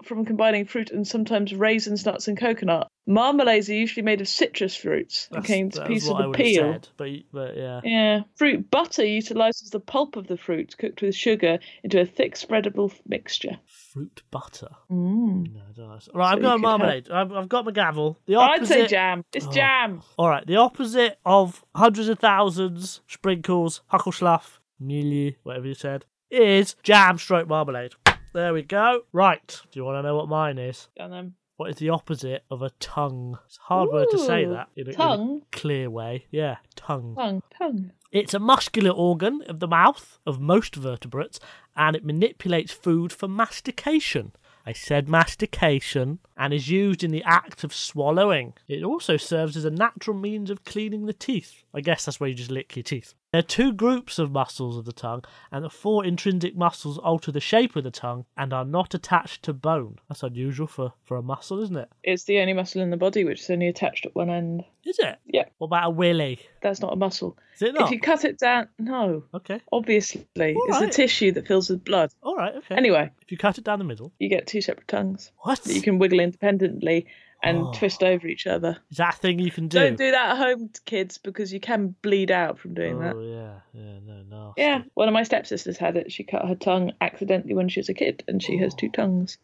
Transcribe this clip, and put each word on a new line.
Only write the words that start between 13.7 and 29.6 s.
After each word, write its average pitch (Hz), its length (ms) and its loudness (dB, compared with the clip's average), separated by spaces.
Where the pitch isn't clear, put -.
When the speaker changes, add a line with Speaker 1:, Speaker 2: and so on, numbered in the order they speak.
Speaker 2:
butter? - 380 -14
Speaker 1:
Mm. 185 640 0
Speaker 2:
No, 107 160 -18
I - 80 -20
don't - 120 -18
know. 107 100 -18
Right, 180 180 2
I'm 202 40 4
Speaker 1:
So - 0 -
you - 60 0
Speaker 2:
going - 0 -
Speaker 1:
could 254 80 4
have 233 100 4
Speaker 2:
marmalade. 202 500 2
I've, 185 220 -2
I've 190 160 -6
got 247 180 -2
my 220 60 -6
gavel. 156 540 0
The 196 100 2
Speaker 1:
I'd 277 300 6
say 277 140 6
Speaker 2:
opposite 226 100 6
Speaker 1:
jam. 185 340 2
It's 165 140 -6
Speaker 2:
Oh. 139 40 -8
Speaker 1:
jam. 254 500 2
Speaker 2:
All 170 120 4
right, 143 180 2
the 170 100 2
opposite 240 680 4
of 185 360 4
hundreds 220 340 4
of 226 100 0
thousands, 190 880 2
sprinkles, 175 760 0
huckelschluff, 175 680 2
milieu, 143 520 -2
whatever 127 240 -8
you 139 80 -8
said, 139 320 -8
is 202 520 6
jam 190 360 8
stroke 170 300 0
marmalade. 139 440 -2
There 170 220 0
we 160 80 -2
go. 226 400 2
Right. 180 480 2